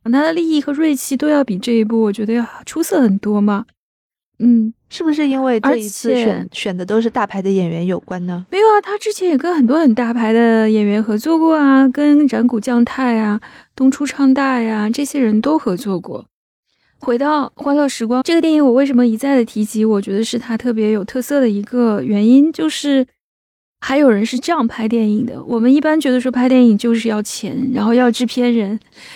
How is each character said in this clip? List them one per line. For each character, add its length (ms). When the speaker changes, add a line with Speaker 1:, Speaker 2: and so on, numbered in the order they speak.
Speaker 1:
他 180
的 120
利 180
益 100
和 120
锐 200
气 240
都 120
要 160
比 140
这 140
一 120
部 160
我 120
觉 140
得 60
要 120
出 160
色 180
很 180
多 220
嘛。 260
嗯。 340
Speaker 2:
是 120
不 100
是 140
因 160
为 160
这 180
一 120
次 260
选， 220
Speaker 1:
而 80
且 80
Speaker 2:
选 240
的 100
都 140
是 100
大 160
牌 160
的 80
演 180
员 160
有 140
关 280
呢？ 220
Speaker 1:
没 100
有 100
啊， 120
他 160
之 160
前 160
也 80
跟 200
很 100
多 100
很 160
大 220
牌 180
的 380
演 140
员 180
合 160
作 180
过 200
啊， 320
跟 400
染 180
谷 140
将 240
太 340
啊、 220
东 160
出 160
昌 260
大 280
呀， 280
这 160
些 140
人 220
都 180
合 180
作 220
过。 280
回 180
到 280
《欢 180
乐 140
时 180
光》 180
这 100
个 60
电 120
影， 120
我 80
为 140
什 80
么 100
一 120
再 180
的 100
提 200
及， 200
我 160
觉 160
得 60
是 160
他 180
特 160
别 200
有 120
特 160
色 200
的 100
一 140
个 360
原 240
因， 280
就 160
是 360
还 180
有 100
人 160
是 140
这 140
样 140
拍 220
电 220
影 160
的。 160
我 160
们 160
一 60
般 200
觉 120
得 80
说 100
拍 180
电 160
影 140
就 160
是 140
要 120
钱， 540
然 100
后 80
要 180
制 140
片 300
人， 240